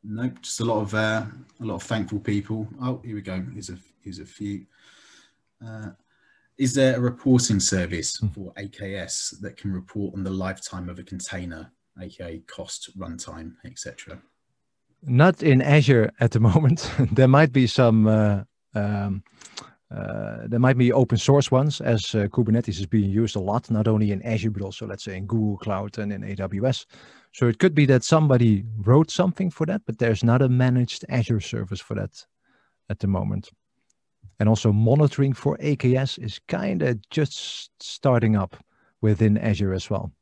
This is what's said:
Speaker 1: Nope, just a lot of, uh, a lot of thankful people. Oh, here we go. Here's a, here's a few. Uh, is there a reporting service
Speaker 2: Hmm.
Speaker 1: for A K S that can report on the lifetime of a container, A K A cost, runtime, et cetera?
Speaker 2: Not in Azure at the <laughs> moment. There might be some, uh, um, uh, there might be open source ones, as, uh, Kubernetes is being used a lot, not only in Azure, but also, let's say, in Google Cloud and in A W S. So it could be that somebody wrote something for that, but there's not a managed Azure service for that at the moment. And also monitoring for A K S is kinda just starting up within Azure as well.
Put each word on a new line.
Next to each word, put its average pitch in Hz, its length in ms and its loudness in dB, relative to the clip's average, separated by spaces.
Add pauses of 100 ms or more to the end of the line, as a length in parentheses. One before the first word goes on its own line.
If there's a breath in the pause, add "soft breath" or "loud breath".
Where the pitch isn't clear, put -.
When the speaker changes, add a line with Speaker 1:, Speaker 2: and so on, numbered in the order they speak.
Speaker 1:
Nope, 113 380 -8
just - 180 -10
a 113 60 -2
lot 110 160 0
of, 101 140 -6
uh, 110 280 0 (360)
a 117 40 -12
lot 110 120 -6
of 90 80 -12
thankful 104 360 -4
people. 107 480 -6 (140)
Oh, 123 240 -6
here 117 80 -12
we 104 80 -10
go. 92 180 -8 (140)
Here's 98 160 -16
a, 90 80 -14 (260)
here's 92 140 -14
a 76 80 -16
few. 101 400 -12 (1000 soft breath)
Uh, 107 260 -14 (680)
is 131 160 0
there 131 240 2
a - 20 -4
reporting 123 600 2
service 87 580 -4
Speaker 2:
Hmm. 107 120 -4
Speaker 1:
for 92 280 -14
A 101 100 -12
K 98 280 -12
S - 460 -10
that 101 160 -14
can 101 140 -8
report 92 440 -8
on 98 80 -8
the 95 80 -6
lifetime 92 580 -8
of 90 80 -14
a 92 60 -16
container, 87 680 -12 (280)
A 92 100 -14
K 92 140 -18
A 82 160 -12 (120)
cost, - 460 -16
runtime, 82 560 -14 (100)
et - 140 -20
cetera? - 420 -16 (840)
Speaker 2:
Not 151 400 4
in 135 180 6
Azure 135 580 4
at 117 120 2
the 113 80 0
<laughs> 113 120 6
moment. 156 400 2 (200)
There 131 160 6
might 139 260 6
be 127 140 4
some, 110 400 4
uh, 104 360 2 (300)
um, 101 500 -4 (680 loud breath)
uh, - 560 -10
there 117 120 -2
might 127 180 4
be 123 140 4
open 120 280 2
source 139 320 4
ones, 143 280 2
as, - 360 -2
uh, 101 120 2
Kubernetes 113 520 0
is 95 80 -6
being 101 240 2
used 107 240 -2
a 104 40 -2
lot, 101 300 -4
not 107 180 0
only 107 240 2
in 95 120 -4
Azure, 113 260 -2
but 98 140 -8
also, 101 240 -12
let's 98 160 -12
say, 95 140 -10
in 98 100 -10
Google 107 300 -2
Cloud 101 420 -6
and 104 120 -6
in 101 120 -8
A 98 120 -8
W 98 300 -6
S. 131 220 -2 (460 soft breath)
So 120 140 0
it 113 120 0
could 180 140 4
be 147 120 4
that 127 180 4
somebody 120 640 4 (100)
wrote 123 340 4
something 180 400 0
for 160 160 -6
that, 196 200 -4
but 110 120 -8
there's 113 240 0
not 120 200 4
a 131 80 4
managed 127 580 0
Azure 117 320 0
service 101 400 -8
for - 160 -10
that 101 300 -10 (640)
at 104 100 -6
the 98 80 -4
moment. 98 420 -4 (880)
And 107 100 4
also 110 240 4
monitoring 135 600 2
for 143 280 -2
A 147 160 -2
K 127 180 2
S 131 220 -4
is 107 300 -10
kinda 170 520 -2 (100)
just - 600 -6 (100)
starting 113 540 2
up 98 220 -2 (420)
within 107 380 4
Azure 101 360 0
as - 160 -6
well. 98 220 -4 (100)